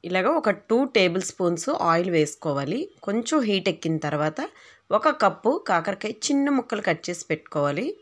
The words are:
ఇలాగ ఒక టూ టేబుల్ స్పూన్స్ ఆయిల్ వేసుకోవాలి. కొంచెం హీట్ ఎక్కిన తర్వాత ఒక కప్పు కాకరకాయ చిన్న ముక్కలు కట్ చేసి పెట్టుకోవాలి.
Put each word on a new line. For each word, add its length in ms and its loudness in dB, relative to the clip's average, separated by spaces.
ఇలాగ 200 0
ఒక 100 0
టూ 80 2
టేబుల్ 320 4
స్పూన్స్ 420 -2
ఆయిల్ 260 2
వేసుకోవాలి. 640 0
కొంచెం 400 0
హీట్ 240 0
ఎక్కిన 340 -2
తర్వాత 360 -2
ఒక 140 4
కప్పు 280 2
కాకరకాయ 460 -2
చిన్న 220 2
ముక్కలు 300 -4
కట్ 200 -2
చేసి 220 -8
పెట్టుకోవాలి. 560 -2